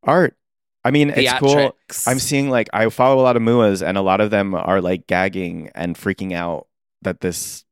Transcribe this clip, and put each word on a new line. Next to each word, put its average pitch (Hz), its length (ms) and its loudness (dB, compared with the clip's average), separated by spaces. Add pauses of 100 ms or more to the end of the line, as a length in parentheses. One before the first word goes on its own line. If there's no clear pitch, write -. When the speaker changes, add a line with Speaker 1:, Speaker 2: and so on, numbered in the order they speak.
Speaker 1:
Art. 160 320 2 (500)
I 127 60 2
mean, 147 200 4
it's 135 280 0
cool. 139 160 4 (340)
Speaker 2:
Theatrics. - 200 -6
Speaker 1:
I'm 127 100 0
seeing, 139 320 -2
like, 117 220 0
I 110 160 2
follow 131 320 2
a - 20 4
lot 123 140 4
of 117 60 0
muas, 110 440 2
and 92 100 -2
a 98 60 0
lot 95 180 2
of 104 100 2
them 98 260 0
are, 92 240 0
like, 90 260 -4
gagging 90 720 -4
and 85 200 -6
freaking 95 360 -6
out 85 340 -6 (360)
that 92 180 -6
this - 520 -8